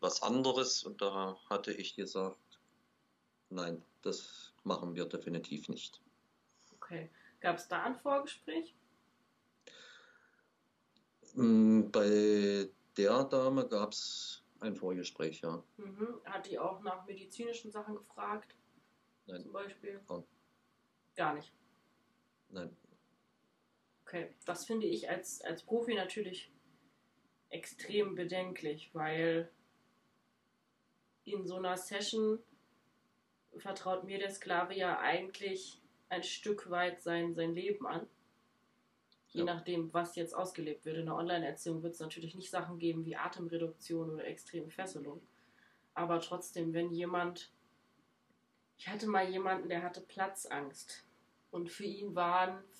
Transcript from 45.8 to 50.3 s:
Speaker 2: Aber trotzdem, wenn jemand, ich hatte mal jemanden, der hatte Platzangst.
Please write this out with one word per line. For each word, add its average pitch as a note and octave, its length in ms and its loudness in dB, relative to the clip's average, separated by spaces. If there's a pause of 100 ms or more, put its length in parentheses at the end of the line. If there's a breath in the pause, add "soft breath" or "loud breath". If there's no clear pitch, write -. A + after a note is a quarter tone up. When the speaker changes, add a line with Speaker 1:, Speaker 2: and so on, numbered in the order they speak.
Speaker 2:
Aber E3+ 260 2
trotzdem, E3+ 520 -4
wenn E3+ 200 0
jemand, F3 580 -2 (1300)
ich - 100 -12
hatte G#3+ 200 -4
mal F#3+ 200 6
jemanden, F#3 400 0
der F3 140 0
hatte F3+ 180 -4
Platzangst. - 1040 -6 (460)